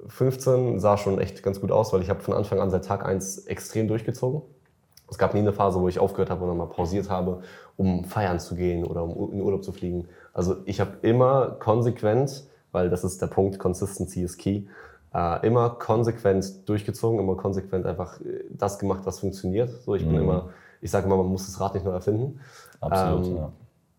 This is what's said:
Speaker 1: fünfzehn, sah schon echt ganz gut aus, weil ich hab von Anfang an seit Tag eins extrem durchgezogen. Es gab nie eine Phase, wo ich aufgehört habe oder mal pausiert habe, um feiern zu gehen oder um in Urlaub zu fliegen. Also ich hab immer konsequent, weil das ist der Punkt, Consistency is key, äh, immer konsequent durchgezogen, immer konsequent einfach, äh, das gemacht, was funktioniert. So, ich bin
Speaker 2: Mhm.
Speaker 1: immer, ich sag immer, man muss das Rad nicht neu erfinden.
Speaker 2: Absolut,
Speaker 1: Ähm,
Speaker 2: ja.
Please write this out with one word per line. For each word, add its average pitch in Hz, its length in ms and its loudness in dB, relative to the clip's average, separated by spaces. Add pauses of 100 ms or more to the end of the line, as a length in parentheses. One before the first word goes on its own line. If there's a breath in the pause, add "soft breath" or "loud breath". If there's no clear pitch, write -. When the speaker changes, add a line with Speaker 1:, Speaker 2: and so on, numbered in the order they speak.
Speaker 1:
fünfzehn, 127 760 2
sah 101 160 6
schon 98 240 0
echt - 220 -4
ganz 98 180 -2
gut 95 100 0
aus, 104 220 4
weil 95 80 4
ich 92 80 -2
hab 98 140 -2
von 101 100 -2
Anfang 101 260 0
an 98 120 2
seit 90 160 0
Tag 98 180 -2
eins - 360 -4
extrem - 460 -4
durchgezogen. 120 540 -2 (680)
Es - 80 -10
gab 95 160 2
nie 101 60 2
eine 104 120 4
Phase, 98 260 2
wo 90 100 4
ich 90 100 0
aufgehört 98 320 2
habe 90 120 -4
oder 90 120 -2
mal 85 140 -4
pausiert 95 420 -2
habe, 92 320 -2 (340 loud breath)
um 90 300 0
feiern 90 340 0
zu - 140 -10
gehen 87 300 0
oder 85 200 -4
um 85 300 -6
in 98 80 -2
Urlaub 98 200 0
zu 95 100 -8
fliegen. 87 360 -6 (240 loud breath)
Also 90 320 0
ich 104 160 -2
hab - 240 -4
immer 127 440 6 (100)
konsequent, 117 840 2 (260 soft breath)
weil 90 180 2
das 87 160 0
ist 92 160 -4
der 92 60 -2
Punkt, 98 320 2
Consistency 92 640 -2
is 87 160 -6
key, 101 240 0 (520 loud breath)
äh, 87 320 0
immer 117 220 4
konsequent 110 1000 0
durchgezogen, 107 540 0
immer 95 160 0
konsequent 95 480 -2
einfach, 92 380 -6
äh, - 260 -8
das - 300 -4
gemacht, 95 260 0
was - 160 -4
funktioniert. 98 480 -2 (140)
So, 104 140 0
ich 82 80 0
bin 80 80 2
Speaker 2:
Mhm. 78 100 4
Speaker 1:
immer, 90 260 2 (320 loud breath)
ich 113 100 -8
sag 98 140 2
immer, 95 140 4
man 92 80 2
muss 92 180 -2
das - 160 -10
Rad 95 140 -2
nicht 95 100 -4
neu 98 80 -2
erfinden. 110 480 -2 (400 loud breath)
Speaker 2:
Absolut, 92 460 2
Speaker 1:
Ähm, 90 100 -2
Speaker 2:
ja. 78 160 -6 (460)